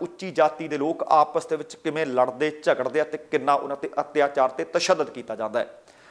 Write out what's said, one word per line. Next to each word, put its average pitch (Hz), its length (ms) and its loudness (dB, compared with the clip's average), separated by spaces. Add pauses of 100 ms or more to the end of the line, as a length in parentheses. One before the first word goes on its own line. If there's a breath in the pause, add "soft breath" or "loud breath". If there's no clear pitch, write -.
ਉੱਚੀ 180 300 -10
ਜਾਤੀ 156 360 2
ਦੇ 147 100 -4
ਲੋਕ 147 260 -2
ਆਪਸ 151 420 4
ਦੇ 160 100 -4
ਵਿੱਚ 151 200 -10
ਕਿਵੇਂ 156 300 -4
ਲੜਦੇ 127 580 0
ਝਗੜਦੇ 131 380 0
ਆ - 20 2
ਤੇ 151 140 -6
ਕਿੰਨਾ 143 360 0
ਉਹਨਾਂ 139 220 -2
'ਤੇ - 140 -8 (100)
ਅਤਿਆਚਾਰ 143 500 2
ਤੇ - 140 -8
ਤਸ਼ੱਦਦ 165 460 0
ਕੀਤਾ 117 260 -10
ਜਾਂਦਾ 110 240 -4
ਹੈ। - 240 -8 (280 soft breath)